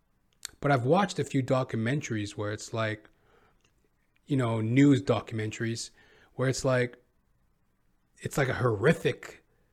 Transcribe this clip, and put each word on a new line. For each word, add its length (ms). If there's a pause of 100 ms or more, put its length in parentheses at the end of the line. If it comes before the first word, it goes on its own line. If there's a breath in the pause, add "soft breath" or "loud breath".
(600)
But 100
I've 140
watched 340
a 60
few 180
documentaries 880
where 200
it's 200
like, 380 (1160 soft breath)
you 120
know, 240
news 400
documentaries 880 (460 soft breath)
where 120
it's 160
like, 320 (1200)
it's 180
like 100
a 60
horrific 880 (280)